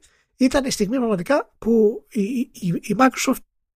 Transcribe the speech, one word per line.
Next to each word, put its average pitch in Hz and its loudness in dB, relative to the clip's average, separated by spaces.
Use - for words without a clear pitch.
ήταν 262 0
η 254 -4
στιγμή 214 -2
πραγματικά 226 -2
που 226 2
η, 208 -4
η, - -6
η 202 -4
Microsoft 262 0